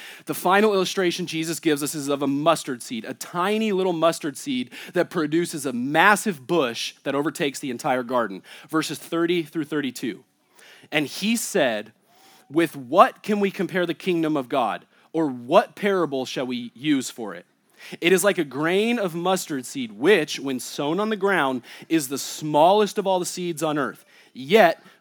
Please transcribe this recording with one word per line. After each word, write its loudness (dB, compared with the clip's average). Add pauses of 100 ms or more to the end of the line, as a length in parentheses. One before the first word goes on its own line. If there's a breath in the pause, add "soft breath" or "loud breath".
(260 loud breath)
The -4
final 4
illustration 0
Jesus -4
gives 2
us -4
is -4
of 0
a 0
mustard 0
seed, -8
a -10
tiny -2
little 0
mustard 0
seed -4 (240 loud breath)
that 0
produces -2
a -2
massive 2
bush 0
that -4
overtakes -2
the -6
entire -2
garden. -2 (260 loud breath)
Verses -2
thirty 0
through -4
thirty-two. -4 (640 soft breath)
And 0
he -2
said, 0 (580 soft breath)
"With 0
what 4
can 0
we 2
compare -2
the -4
kingdom 0
of -4
God? 0 (260 soft breath)
Or 0
what 2
parable 0
shall -6
we -6
use 0
for -10
it? -16 (560 loud breath)
It 4
is 2
like 2
a 0
grain 0
of -2
mustard -2
seed, -8
which, 2
when -4
sown -4
on -2
the -2
ground, 0 (260 loud breath)
is 0
the -4
smallest 2
of -2
all 0
the -4
seeds -6
on 0
earth. -4 (300 soft breath)
Yet, 4 (180 soft breath)